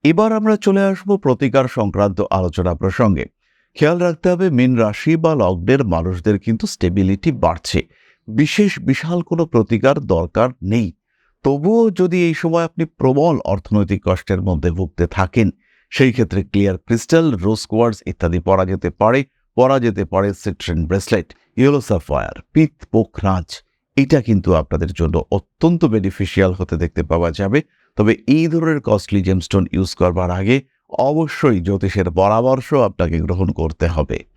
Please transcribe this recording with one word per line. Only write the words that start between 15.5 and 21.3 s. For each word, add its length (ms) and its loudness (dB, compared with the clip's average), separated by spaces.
সেই 220 2
ক্ষেত্রে 260 0
ক্লিয়ার 260 0
ক্রিস্টাল, 400 2
রোজ 260 0
কোয়ার্টজ 280 0
ইত্যাদি 380 -2
পরা 240 2
যেতে 160 -4
পারে। 200 4
পরা 280 4
যেতে 180 0
পারে 160 0
সিট্রিন 380 -4
ব্রেসলেট, 380 -2